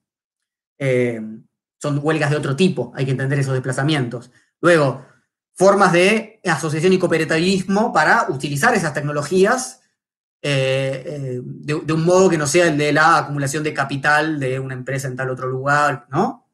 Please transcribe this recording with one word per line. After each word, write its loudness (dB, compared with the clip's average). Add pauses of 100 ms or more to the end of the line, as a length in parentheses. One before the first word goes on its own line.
(760)
Eh, 0 (580)
son -2
huelgas 0
de 0
otro -4
tipo, 0
hay -4
que -2
entender -2
esos -2
desplazamientos. -4 (300)
Luego, 4 (480)
formas 4
de 2
asociación 0
y 4
cooperativismo 0
para 2
utilizar -2
esas -2
tecnologías, -2 (600)
eh, -2
eh, -8
de, -8
de -4
un 0
modo 6
que 0
no -2
sea 4
el 0
de 0
la 6
acumulación -4
de -4
capital 0
de -4
una -10
empresa -6
en -8
tal -6
otro -6
lugar, -2
¿no? -4